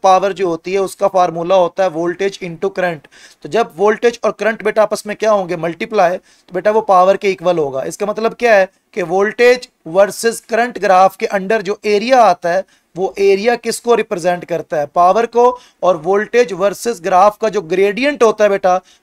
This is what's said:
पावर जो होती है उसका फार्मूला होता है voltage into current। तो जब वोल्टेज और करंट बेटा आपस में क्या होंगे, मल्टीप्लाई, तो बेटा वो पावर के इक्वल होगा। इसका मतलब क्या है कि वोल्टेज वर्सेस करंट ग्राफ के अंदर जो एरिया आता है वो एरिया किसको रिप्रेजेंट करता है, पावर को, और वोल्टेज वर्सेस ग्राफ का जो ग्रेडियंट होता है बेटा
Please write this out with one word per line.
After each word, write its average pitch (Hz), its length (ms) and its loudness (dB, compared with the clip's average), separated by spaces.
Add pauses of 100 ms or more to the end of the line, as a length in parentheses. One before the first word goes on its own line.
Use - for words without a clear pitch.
पावर 190 300 2
जो 185 160 -4
होती 170 240 -6
है 196 80 -2
उसका 196 280 -4
फार्मूला 180 480 0
होता 185 280 0
है 185 60 0
voltage 175 500 -6
into 180 320 -8
current। 175 340 -6 (360)
तो 151 60 -14
जब 196 280 -2
वोल्टेज 220 480 0
और 208 80 -2
करंट 208 320 -6
बेटा 214 180 2
आपस 208 240 -4
में 208 100 -8
क्या 214 160 0
होंगे, 180 260 -2
मल्टीप्लाई, 180 580 -2
तो - 380 -16
बेटा 185 160 -2
वो 214 180 2
पावर 190 280 4
के 196 140 -2
इक्वल 175 280 -2
होगा। 135 260 -4
इसका 170 220 -8
मतलब 214 280 -4
क्या 233 200 2
है 190 140 4 (260)
कि 208 100 -4
वोल्टेज 214 640 0 (200)
वर्सेस 196 540 0
करंट 233 380 -4
ग्राफ 190 360 4
के 226 120 -4
अंदर 202 340 -2
जो 196 240 -6
एरिया 226 360 4
आता 175 280 2
है 190 140 -2 (320)
वो 185 240 -4
एरिया 196 360 2
किसको 233 380 -2
रिप्रेजेंट 175 500 -4
करता 165 320 -6
है, 147 120 -2
पावर 190 380 2
को, 233 160 0 (400)
और 180 140 2
वोल्टेज 196 560 0
वर्सेस 190 500 -4
ग्राफ 185 380 4
का 220 80 0
जो 202 140 -4
ग्रेडियंट 202 600 -2
होता 214 220 2
है 208 60 4
बेटा 190 240 2 (280)